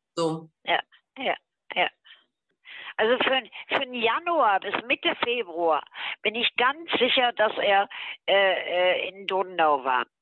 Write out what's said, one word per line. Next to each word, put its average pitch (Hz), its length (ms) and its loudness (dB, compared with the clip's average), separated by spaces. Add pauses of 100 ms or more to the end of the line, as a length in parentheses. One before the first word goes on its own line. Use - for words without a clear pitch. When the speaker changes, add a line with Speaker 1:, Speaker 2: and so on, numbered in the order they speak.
(140)
Speaker 1:
So. 165 360 -2 (140)
Speaker 2:
Ja, 170 160 0 (380)
ja, 240 180 -4 (380)
ja. 185 140 0 (1080)
Also 226 260 2
für, 262 200 0 (260)
für - 120 0
den 254 140 -8
Januar 247 680 2
bis 185 140 -6 (120)
Mitte 277 360 0
Februar 175 640 0 (380)
bin 214 120 -2
ich 233 220 -2
ganz 294 420 0
sicher, 247 340 2
dass 214 260 2
er, 196 300 2 (380)
äh, 185 60 2 (720)
äh, - 40 -6
in 190 180 -16
Donau 175 580 2
war. 127 220 2 (160)